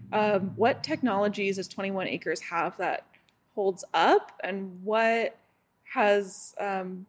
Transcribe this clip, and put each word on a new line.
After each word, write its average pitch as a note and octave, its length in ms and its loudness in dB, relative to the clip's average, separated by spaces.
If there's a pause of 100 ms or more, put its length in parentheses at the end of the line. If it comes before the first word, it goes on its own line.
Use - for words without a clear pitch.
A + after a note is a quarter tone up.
(120)
Um, G#3 440 2
what B3+ 260 2
technologies G#3 760 0
does F#3 100 -6
Twenty-one G3 400 -4
Acres F3 340 -4
have E3+ 360 -2
that E3+ 300 -2 (480)
holds G3 380 -2
up, A#3 400 4 (100)
and F#3 400 -6
what A3+ 540 0 (460)
has, G3+ 760 0
um, F#3+ 500 -6